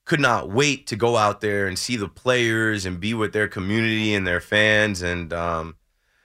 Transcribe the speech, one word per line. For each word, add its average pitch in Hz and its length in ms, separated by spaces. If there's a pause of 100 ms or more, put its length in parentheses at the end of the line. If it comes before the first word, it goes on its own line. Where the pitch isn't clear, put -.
could 160 160
not 110 300
wait 135 380
to 117 100
go 117 180
out 104 240
there 101 280
and 92 120
see 123 160
the 101 140
players 113 760
and 90 140
be 107 140
with 110 180
their 107 160
community 107 640
and 95 140
their 87 140
fans. 107 600
And, 87 300
um, 82 460 (480)